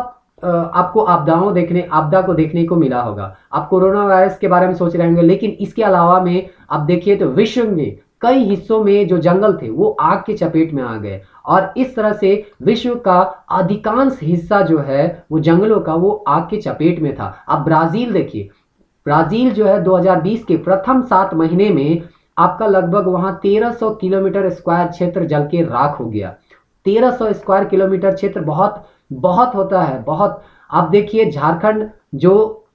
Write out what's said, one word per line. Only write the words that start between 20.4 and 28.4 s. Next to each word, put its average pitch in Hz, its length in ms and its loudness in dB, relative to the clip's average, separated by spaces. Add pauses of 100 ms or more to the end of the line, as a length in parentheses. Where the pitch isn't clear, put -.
के 160 160 0
प्रथम 247 440 0
सात 190 320 0
महीने 170 360 2
में 156 300 0 (360)
आपका 196 300 0
लगभग 190 400 0
वहाँ 185 340 -2
तेरह 220 300 0
सौ 226 200 -4
किलोमीटर 190 580 -2
स्क्वायर 170 380 -2
क्षेत्र 175 380 -4
जल 147 180 0
के 170 200 -2
राख 135 360 -2
हो 120 60 -8
गया। 104 240 -6 (560)
तेरह 233 260 2
सौ 226 220 -4
स्क्वायर 196 320 0
किलोमीटर 190 480 0
क्षेत्र 190 280 -6